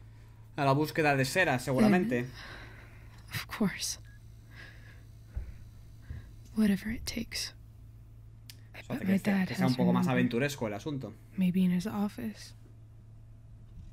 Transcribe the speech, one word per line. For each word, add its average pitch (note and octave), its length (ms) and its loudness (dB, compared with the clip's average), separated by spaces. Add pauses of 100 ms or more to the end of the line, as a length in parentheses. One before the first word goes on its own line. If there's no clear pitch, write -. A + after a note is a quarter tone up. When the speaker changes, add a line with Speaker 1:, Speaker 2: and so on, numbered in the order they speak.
(560)
Speaker 1:
a D3 80 0
la C3+ 100 6
búsqueda D3 420 4
de C3 80 4
Sera, D3 340 4
seguramente. C#3 680 4
Speaker 2:
Then, C3 60 -8 (1000)
of - 160 -6
course. - 500 0 (2500)
Whatever G#3 360 2
it B3 160 -6
takes. - 480 -6 (1200)
Speaker 3:
I - 60 -14
Speaker 1:
Eso - 140 -8
hace - 40 -2
Speaker 3:
bet - 20 -4
Speaker 1:
que G3 60 -2
Speaker 3:
my F#3+ 100 6
Speaker 1:
este, G3+ 140 2
Speaker 3:
dad F#3+ 180 4
Speaker 1:
que B2+ 60 -2
sea - 120 2
Speaker 3:
has B2+ 60 6
Speaker 1:
un B2 40 0
poco B2 140 6
Speaker 3:
her B2 40 6
Speaker 1:
más B2 120 6
Speaker 3:
number. B2+ 140 4
Speaker 1:
aventuresco A#2+ 460 2
el G#2 80 -2
asunto. C3 400 -6 (220)
Speaker 3:
Maybe F#3 280 4
in F3+ 60 6
his F3+ 160 2
office. G#3 680 -4 (1400)